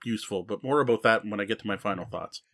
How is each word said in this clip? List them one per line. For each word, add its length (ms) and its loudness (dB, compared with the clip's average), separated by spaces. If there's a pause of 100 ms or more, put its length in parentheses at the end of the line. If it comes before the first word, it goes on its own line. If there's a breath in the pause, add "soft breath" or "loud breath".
useful, 380 -2
but 220 -6
more 180 4
about 220 4
that 200 6
when 160 -4
I 60 -2
get 140 -2
to 80 -8
my 100 0
final 280 -4
thoughts. 360 -10 (120)